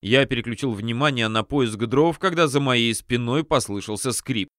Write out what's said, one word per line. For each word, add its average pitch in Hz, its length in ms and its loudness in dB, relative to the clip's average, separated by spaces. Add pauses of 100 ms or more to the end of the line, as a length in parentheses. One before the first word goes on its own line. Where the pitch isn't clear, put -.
Я 127 240 4
переключил 117 480 -4
внимание 117 560 -2
на 110 140 0
поиск 120 340 0
дров, 135 420 2
когда 170 280 2
за 139 120 2
моей 123 340 4
спиной 123 520 -2
послышался 107 680 -2
скрип. 113 480 -4